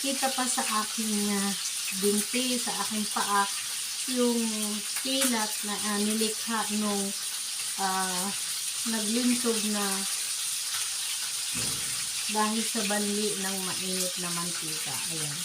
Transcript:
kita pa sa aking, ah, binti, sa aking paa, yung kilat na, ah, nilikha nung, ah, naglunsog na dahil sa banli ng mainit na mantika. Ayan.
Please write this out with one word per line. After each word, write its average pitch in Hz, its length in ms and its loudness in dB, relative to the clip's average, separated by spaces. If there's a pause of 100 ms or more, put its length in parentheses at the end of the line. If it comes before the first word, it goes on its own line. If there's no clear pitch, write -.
kita 262 320 0
pa 254 80 2
sa 247 220 2 (180)
aking, 220 300 0 (180)
ah, 202 220 2 (500)
binti, 240 560 2
sa 214 140 -2 (100)
aking 214 220 0 (100)
paa, 202 320 4 (640)
yung 240 300 4 (580)
kilat 262 540 2 (100)
na, 208 120 -2 (180)
ah, 202 80 2
nilikha 220 580 0 (220)
nung, 202 240 0 (720)
ah, 185 480 0 (640)
naglunsog 233 720 2 (100)
na 208 140 2 (2500)
dahil 214 320 2
sa 220 220 0 (100)
banli 202 480 2
ng 190 240 -2
mainit 185 560 -2
na 175 160 -2
mantika. 165 600 -2 (200)
Ayan. 151 300 -2